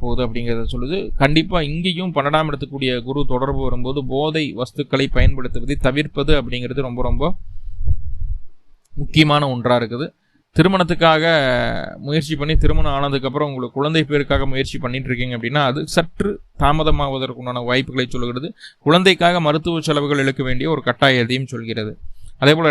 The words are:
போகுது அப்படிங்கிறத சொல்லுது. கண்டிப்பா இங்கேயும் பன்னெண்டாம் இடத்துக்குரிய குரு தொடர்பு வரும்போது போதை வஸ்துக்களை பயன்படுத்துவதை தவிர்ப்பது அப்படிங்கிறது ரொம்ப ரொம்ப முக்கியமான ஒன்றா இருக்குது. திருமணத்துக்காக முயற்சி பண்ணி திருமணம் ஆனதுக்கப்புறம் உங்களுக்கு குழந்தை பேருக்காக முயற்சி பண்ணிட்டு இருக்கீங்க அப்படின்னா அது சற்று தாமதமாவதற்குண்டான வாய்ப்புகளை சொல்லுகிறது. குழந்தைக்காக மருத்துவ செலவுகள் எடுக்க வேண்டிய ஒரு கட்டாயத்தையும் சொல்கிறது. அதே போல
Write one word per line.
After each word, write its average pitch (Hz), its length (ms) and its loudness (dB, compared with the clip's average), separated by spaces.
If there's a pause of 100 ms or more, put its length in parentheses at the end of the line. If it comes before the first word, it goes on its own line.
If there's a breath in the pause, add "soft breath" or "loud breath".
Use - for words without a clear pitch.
போகுது 120 220 2
அப்படிங்கிறத 117 500 -2
சொல்லுது. 127 240 -4 (240)
கண்டிப்பா 160 360 2 (120)
இங்கேயும் 170 460 -2
பன்னெண்டாம் 151 340 0
இடத்துக்குரிய 135 420 -4 (140)
குரு 135 140 -4 (120)
தொடர்பு 135 360 0
வரும்போது 123 320 0 (120)
போதை 151 320 0 (160)
வஸ்துக்களை 135 560 -2
பயன்படுத்துவதை 127 640 2 (100)
தவிர்ப்பது 143 520 0
அப்படிங்கிறது 123 480 -6
ரொம்ப 120 200 -4
ரொம்ப 135 260 2 (1600)
முக்கியமான 147 500 2 (100)
ஒன்றா 123 280 0
இருக்குது. 120 260 -6 (500)
திருமணத்துக்காக 165 680 4 (840)
முயற்சி 151 340 -2
பண்ணி 147 220 0
திருமணம் - 340 6
ஆனதுக்கப்புறம் 139 540 0
உங்களுக்கு 127 280 -8
குழந்தை 156 300 2
பேருக்காக 139 420 0
முயற்சி 135 320 -4
பண்ணிட்டு 127 260 -6
இருக்கீங்க 123 280 -4
அப்படின்னா 120 320 -2
அது 131 120 -2 (140)
சற்று 190 360 -2 (320)
தாமதமாவதற்குண்டான 135 1040 0
வாய்ப்புகளை 131 380 0
சொல்லுகிறது. 127 420 -6 (380 loud breath)
குழந்தைக்காக 175 600 4
மருத்துவ 160 400 0
செலவுகள் 143 380 0
எடுக்க 135 240 -2
வேண்டிய 127 260 0
ஒரு 135 140 -6
கட்டாயத்தையும் 127 640 0
சொல்கிறது. 113 420 -8 (480 soft breath)
அதே 139 120 8
போல 160 160 2